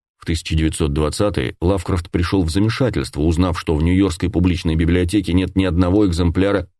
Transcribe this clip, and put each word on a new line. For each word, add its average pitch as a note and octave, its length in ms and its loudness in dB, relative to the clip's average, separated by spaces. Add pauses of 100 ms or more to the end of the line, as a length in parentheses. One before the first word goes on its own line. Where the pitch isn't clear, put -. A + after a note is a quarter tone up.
(160)
В - 80 -20
тысяча E2 300 -4
девятьсот D#2 380 0
двадцатые D2+ 680 -2
Лавкрафт F#2 480 -2
пришел F#2 360 0
в D#2+ 60 -2
замешательство, G2 720 -2
узнав, E2 360 2
что - 160 -2
в D2+ 80 0
Нью-Йоркской F2+ 480 2
публичной E2+ 460 0
библиотеке F2 560 0
нет F#2 240 0
ни F#2+ 80 2
одного F#2 420 2
экземпляра F#2 640 0 (120)